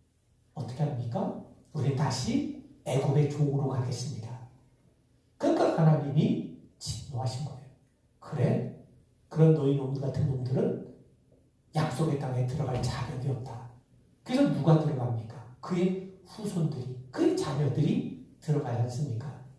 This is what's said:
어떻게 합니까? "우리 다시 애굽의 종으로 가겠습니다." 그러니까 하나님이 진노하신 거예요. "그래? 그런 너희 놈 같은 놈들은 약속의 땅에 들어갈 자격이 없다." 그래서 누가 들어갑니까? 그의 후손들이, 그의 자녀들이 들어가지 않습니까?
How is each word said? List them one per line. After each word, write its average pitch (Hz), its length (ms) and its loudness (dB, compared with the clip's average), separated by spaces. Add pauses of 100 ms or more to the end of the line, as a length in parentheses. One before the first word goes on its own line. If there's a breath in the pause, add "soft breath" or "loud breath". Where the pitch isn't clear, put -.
(540)
어떻게 139 300 -6
합니까? 117 600 -4 (300)
"우리 135 220 0
다시 226 680 -2 (220)
애굽의 139 460 4
종으로 135 380 2
가겠습니다." - 580 -4 (1080)
그러니까 - 400 2
하나님이 147 800 4 (180)
진노하신 - 680 -6
거예요. - 220 -14 (520)
"그래? - 640 -2 (420)
그런 160 260 8
너희 139 220 4
놈 135 240 -2
같은 - 280 0
놈들은 - 680 -2 (800)
약속의 151 440 0
땅에 127 280 -2
들어갈 - 340 -2
자격이 127 480 -4
없다." - 400 -6 (540)
그래서 262 280 4
누가 156 280 6
들어갑니까? - 800 -4
그의 185 640 -2
후손들이, 143 720 -4 (140)
그의 - 260 2
자녀들이 - 920 0 (140)
들어가지 123 400 0
않습니까? - 640 -4 (140)